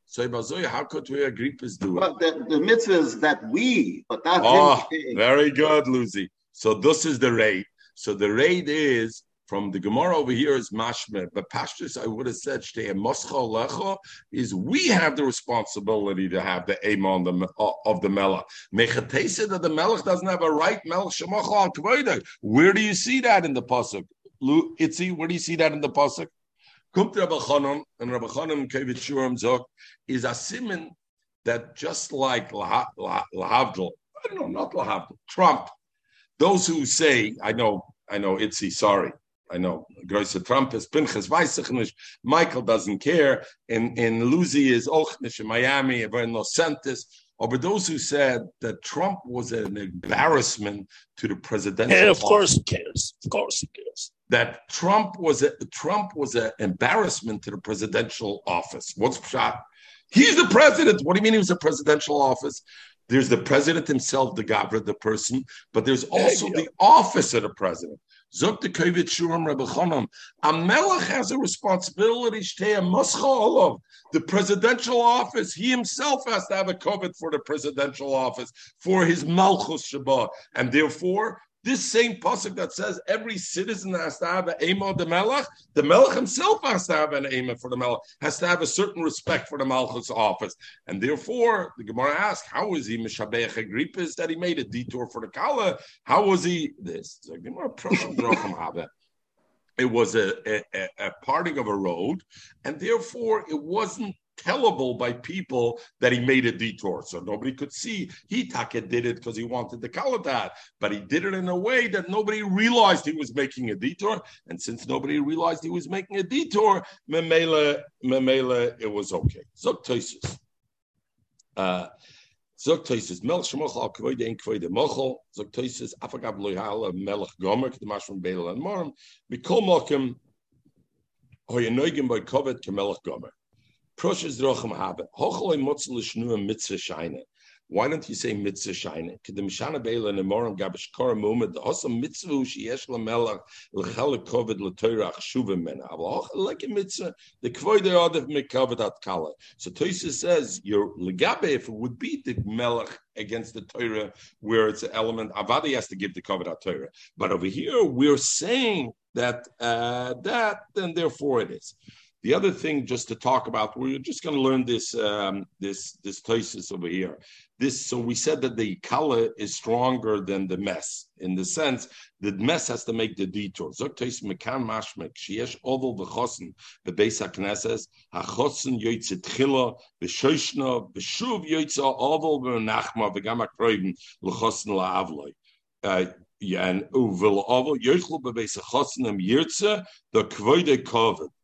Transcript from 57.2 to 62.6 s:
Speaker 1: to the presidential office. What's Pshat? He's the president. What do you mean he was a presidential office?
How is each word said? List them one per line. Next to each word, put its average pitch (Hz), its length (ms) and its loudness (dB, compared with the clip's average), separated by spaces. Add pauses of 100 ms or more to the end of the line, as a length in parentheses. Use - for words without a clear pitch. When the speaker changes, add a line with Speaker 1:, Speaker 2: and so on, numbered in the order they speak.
Speaker 1:
to 101 80 -10
the 101 80 -8
presidential 107 880 -4
office. 87 500 -4
What's 123 220 0
Pshat? 117 400 -2 (540)
He's 302 240 8
the 311 120 6
president. 262 540 8
What 175 140 2
do - 20 4
you 202 60 2
mean 220 80 6
he 220 60 6
was 185 120 4
a - 60 4
presidential 147 680 2
office? - 400 0 (460)